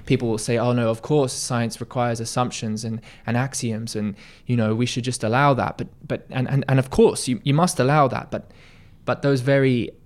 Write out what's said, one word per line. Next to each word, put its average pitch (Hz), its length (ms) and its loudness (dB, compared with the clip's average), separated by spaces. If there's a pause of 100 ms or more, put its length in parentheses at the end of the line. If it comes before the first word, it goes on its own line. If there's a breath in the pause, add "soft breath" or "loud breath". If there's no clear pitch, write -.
People 123 220 0
will 110 100 -2
say, 120 200 -2
"Oh 120 140 2
no, 120 180 2
of 113 120 -2
course 143 300 2
science 117 480 -4
requires 120 400 -2
assumptions 113 640 -4
and, 110 160 -6 (260 loud breath)
and 117 100 0
axioms, 117 600 -4
and, 107 180 -4 (320 loud breath)
you 123 100 0
know, 110 200 2
we 120 100 0
should 120 160 -4
just 120 220 -4
allow 135 300 4
that." 117 220 -2
But, - 120 -6 (180)
but, - 240 -6
and, 127 180 -2
and, 135 200 0
and 131 100 4
of 127 120 0
course - 360 4
you, 123 160 -2
you 139 100 0
must 170 280 2
allow 139 260 4
that, - 240 -4
but, - 180 -6 (560 loud breath)
but - 180 -4
those 139 180 2
very 135 500 2 (160)